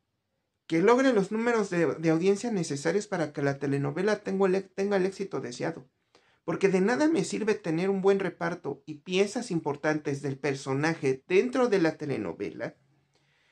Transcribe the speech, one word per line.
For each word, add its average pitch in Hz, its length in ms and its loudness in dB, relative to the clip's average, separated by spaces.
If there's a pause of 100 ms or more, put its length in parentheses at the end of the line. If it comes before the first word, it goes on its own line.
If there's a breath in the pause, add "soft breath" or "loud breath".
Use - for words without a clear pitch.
(680)
que 165 140 2
logre 247 320 6
los 196 180 2
números 220 400 0
de, 170 240 2
de 160 160 0
audiencia 196 400 2
necesarios 170 560 -2
para 156 260 -4
que - 80 -8
la 139 200 0
telenovela 143 640 0
tenga 196 220 0
el, 190 180 0
tenga 202 320 -2
el 185 100 2
éxito 190 340 -6
deseado. 143 480 -8 (560 soft breath)
Porque 175 240 2
de 185 120 4
nada 247 260 2
me 311 160 2
sirve 208 320 -2
tener 175 340 -2
un 196 140 0
buen 196 160 6
reparto 170 640 -6
y 151 100 -12
piezas 196 580 -2
importantes 151 720 -2
del 135 140 -4
personaje 139 920 -2
dentro 247 400 2
de 196 120 2
la 160 160 2
telenovela, 110 760 -6 (760)